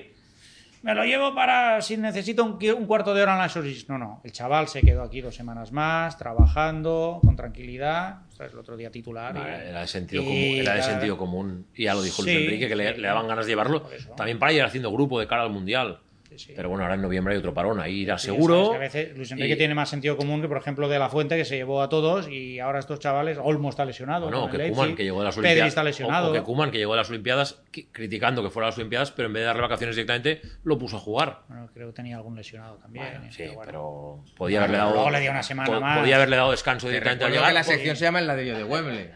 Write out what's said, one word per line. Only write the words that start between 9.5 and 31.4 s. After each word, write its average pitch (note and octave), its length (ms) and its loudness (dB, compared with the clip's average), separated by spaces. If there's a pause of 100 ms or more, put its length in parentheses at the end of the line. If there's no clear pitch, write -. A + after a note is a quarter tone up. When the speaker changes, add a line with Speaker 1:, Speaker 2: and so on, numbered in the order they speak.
Speaker 2:
era E2+ 120 -8
de E2+ 60 -8
sentido F#2+ 360 -4
Speaker 1:
y - 20 -4
Speaker 2:
común, C3+ 340 2
era C3 140 2
de G#2 60 2
Speaker 1:
la B2+ 40 2
Speaker 2:
sentido B2+ 340 0
común, F#2 580 -6
y A#2+ 80 -4
ya G2+ 100 2
lo G2+ 80 2
dijo F#2+ 200 -2
Luis E3 160 2
Speaker 1:
Sí, D#3 80 2
Speaker 2:
Enrique, B2 220 -2
que G#2+ 80 -2
le, G#2 200 0
Speaker 1:
sí. A#2 60 -8
Speaker 2:
le G2+ 60 -2
daban A2 200 2
ganas A2+ 180 -2
de A2 60 0
llevarlo B2 320 2
Speaker 1:
Por C#3+ 100 -16
eso. B2+ 220 -14
Speaker 2:
también A2+ 240 -4
para D3 140 4
ir D3 100 6
haciendo A#2 280 -2
grupo B2+ 280 2
de G#2+ 80 -2
cara A#2+ 160 0
al A2+ 80 -2
Mundial. G2+ 480 -2 (360)
Speaker 1:
Sí, - 40 -18
sí. - 160 -20
Speaker 2:
Pero F2+ 120 -6
bueno, F#2+ 160 -2
ahora F2+ 120 0
en G2 80 -2
noviembre F#2 320 0
hay - 40 0
otro F2 140 -4
parón, F#2+ 260 0
ahí F2+ 200 -4
irá F#2+ 180 -2
Speaker 1:
Sí, - 80 -8
ya G2 80 -2
Speaker 2:
seguro. E3 220 6
Speaker 1:
sabes G3+ 160 4
que A#3 60 -2
a C#3 260 -6
veces D#3 140 -12
Luis B2 160 -10
Enrique C#3 200 -2
Speaker 2:
Y - 20 2
Speaker 1:
tiene D3+ 200 2
más D3 120 0
sentido D3 300 -2
común D3 240 -2
que, D#3+ 60 -2
por C#3+ 100 -4
ejemplo, C#3+ 320 -2
De C#3+ 80 2
La C3+ 100 2
Fuente, D3+ 300 0
que D#3+ 80 0
se C3 120 -4
llevó C3+ 260 0
a C3+ 60 0
todos D#3 380 2
y C3 320 -10
ahora C#3 200 -2
estos C3+ 180 -6
chavales, D3 420 0
Olmo C#3+ 300 2
está C3+ 160 -2
lesionado, C3+ 380 -4
Speaker 2:
Bueno, C3 160 -2
Speaker 1:
¿no? A#2+ 60 0
En F#2 60 -4
Speaker 2:
que F#2+ 60 -2
Speaker 1:
Leipzig. D3 180 0
Speaker 2:
Koeman, D3 200 2
que G#2+ 80 -2
llegó F#2+ 160 -2
de G2+ 60 0
las G2 100 -2
Speaker 1:
Pedri A2 140 2
Speaker 2:
Olimpiadas, D#3+ 180 6
Speaker 1:
está D3+ 140 0
Speaker 2:
o, - 20 4
Speaker 1:
lesionado. D3+ 480 0
Speaker 2:
o - 20 2
que A2+ 80 2
Koeman, B2+ 300 0
que A2+ 80 -2
llegó G#2+ 140 0
de A2+ 40 2
las G#2 140 0
Olimpiadas, B2 500 -2 (100)
qui-, - 200 -18
criticando A2+ 500 -2
que G2 80 -2
fuera A2 160 -2
a A2+ 60 0
las G#2+ 80 -8
Olimpiadas, A#2+ 320 -2
pero B2 160 -4
en G#2+ 60 -6
vez A2 80 -2
de A2+ 40 -2
darle A#2 160 0
vacaciones A#2 340 -2
directamente, A#2+ 460 -2 (220)
lo D3+ 160 0
puso A2+ 180 -8
a - 40 -12
jugar. C3+ 480 -2